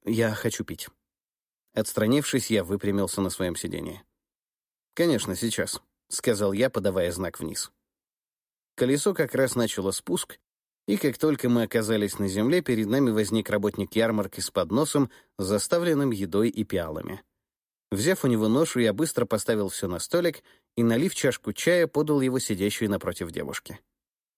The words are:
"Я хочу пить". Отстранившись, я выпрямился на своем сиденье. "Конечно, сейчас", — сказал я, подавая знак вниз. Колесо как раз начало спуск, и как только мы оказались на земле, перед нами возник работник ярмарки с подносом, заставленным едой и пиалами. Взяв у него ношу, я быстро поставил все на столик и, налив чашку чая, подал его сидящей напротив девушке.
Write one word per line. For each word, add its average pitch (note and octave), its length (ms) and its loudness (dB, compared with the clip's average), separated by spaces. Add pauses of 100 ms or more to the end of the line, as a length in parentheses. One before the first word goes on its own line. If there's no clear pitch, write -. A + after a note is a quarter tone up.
"Я A2 280 2
хочу A2+ 300 -4
пить". - 240 -12 (880)
Отстранившись, A2+ 760 0
я G#2 140 2
выпрямился G2 580 -2
на F#2 80 0
своем F2 260 -4
сиденье. D#2+ 480 -8 (920)
"Конечно, B2 420 2
сейчас", — - 460 -4 (260)
сказал G2+ 460 0
я, B2 160 2
подавая F#2 420 0
знак F2 280 -6
вниз. - 320 -8 (1040)
Колесо C#3+ 380 2
как C#3 220 -2
раз C3 200 2
начало G#2 360 0
спуск, - 480 -6 (500)
и G3+ 80 2
как C3+ 220 0
только C#3+ 300 2
мы A#2+ 120 4
оказались G#2+ 560 0
на G2+ 100 0
земле, A2+ 360 2
перед A2 240 0
нами B2+ 240 2
возник G#2+ 400 0
работник G2+ 440 -2
ярмарки A2 440 0
с - 100 -6
подносом, B2 640 2 (260)
заставленным C#3 720 2
едой G2+ 400 0
и G#2+ 140 -2
пиалами. E2+ 580 -6 (720)
Взяв D3 340 0
у - 20 4
него A2 200 2
ношу, B2+ 320 2
я A2 120 4
быстро A#2+ 360 0
поставил G#2+ 420 0
все - 180 -6
на F2 120 -4
столик F3 440 0 (320)
и, A#2+ 60 0
налив A#2 320 2
чашку - 400 -2
чая, E3+ 320 4
подал D3+ 360 2
его B2+ 180 2
сидящей G#2 480 0
напротив F2+ 440 -2
девушке. - 480 -8 (580)